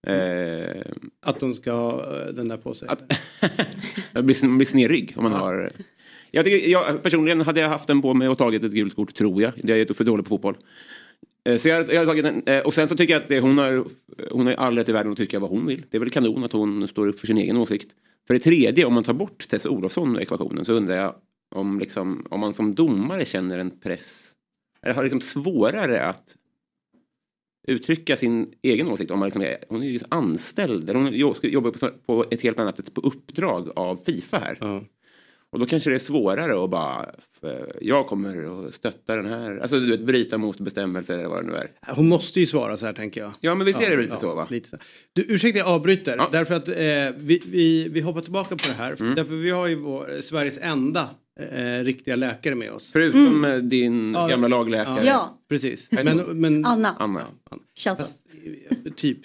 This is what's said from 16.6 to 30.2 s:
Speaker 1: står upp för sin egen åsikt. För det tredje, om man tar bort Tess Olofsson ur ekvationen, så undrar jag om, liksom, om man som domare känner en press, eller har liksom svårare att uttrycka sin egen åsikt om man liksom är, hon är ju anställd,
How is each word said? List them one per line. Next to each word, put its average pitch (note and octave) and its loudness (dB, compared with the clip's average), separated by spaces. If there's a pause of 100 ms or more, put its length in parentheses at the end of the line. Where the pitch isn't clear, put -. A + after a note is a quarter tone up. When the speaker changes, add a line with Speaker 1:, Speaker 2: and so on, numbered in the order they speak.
Speaker 1:
står G#2 -2
upp G2+ -4
för G#2+ -10
sin A2 2
egen G2 2
åsikt. A2 -2 (380)
För B2 2
det B2 4
tredje, D#3 6
om A#2+ 2
man A#2 4
tar A#2 0
bort F#3 -6
Tess - -2
Olofsson A#2+ -2
ur - -2
ekvationen, - -4
så A2+ 2
undrar F#2+ 2
jag F#2+ -2 (400)
om, G2 -2
liksom, F#2+ -6
om G2 -4
man G#2 -2
som G#2 0
domare D3 0
känner F#2 -4
en F#2 -8
press, - -10 (520)
eller B2 -2
har C3+ -2
liksom C3 -2
svårare C#3+ -2
att - -8 (1300)
uttrycka D3 -2
sin A#2 -2
egen B2+ 2
åsikt G2 -4
om G2 -2
man G2 0
liksom G2 -4
är, C2+ -4 (120)
hon A2+ -4
är C#3+ -4
ju B2 -4 (100)
anställd, G#2+ -2